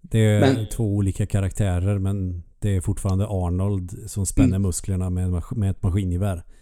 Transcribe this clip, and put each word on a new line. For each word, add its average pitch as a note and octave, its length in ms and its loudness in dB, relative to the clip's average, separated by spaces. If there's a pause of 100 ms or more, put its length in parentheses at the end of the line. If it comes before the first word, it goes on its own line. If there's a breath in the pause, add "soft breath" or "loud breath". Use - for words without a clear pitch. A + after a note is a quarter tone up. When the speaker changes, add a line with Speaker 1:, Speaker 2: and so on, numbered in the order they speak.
Speaker 1:
Det - 260 -2
är G#2 140 4
Speaker 2:
Men B2+ 320 4
Speaker 1:
två A#2 120 -2
olika G2+ 420 0
karaktärer, G2 720 0
men F#2+ 440 -2 (160)
det G2+ 180 0
är F2+ 40 0
fortfarande G2 460 0
Arnold F#2 840 -2
som G2 160 -2
spänner - 220 4
Speaker 2:
Mm. F#2+ 140 0
Speaker 1:
musklerna F#2 480 -2
med F#2 140 -2
en F2+ 100 0
mas-, F2+ 220 -6
med G2 140 0
ett - 120 -6
maskingevär. F#2 600 0 (200)